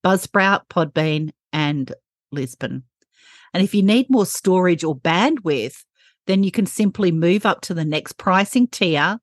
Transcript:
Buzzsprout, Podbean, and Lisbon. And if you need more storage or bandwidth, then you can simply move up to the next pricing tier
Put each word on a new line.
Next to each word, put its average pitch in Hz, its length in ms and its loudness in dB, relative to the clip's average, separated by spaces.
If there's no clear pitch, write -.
Buzzsprout, 190 640 0
Podbean, 156 600 -2
and 147 420 -2
Lisbon. 131 520 -8
And 185 80 2
if - 100 -2
you 202 100 4
need 233 260 2
more 220 160 4
storage 180 580 0
or 156 140 -2
bandwidth, 165 880 -2
then 190 160 2
you 196 100 0
can 202 140 0
simply 196 460 0
move 175 340 2
up - 160 0
to - 120 -8
the 160 120 -4
next 151 280 -6
pricing 202 540 2
tier 170 560 0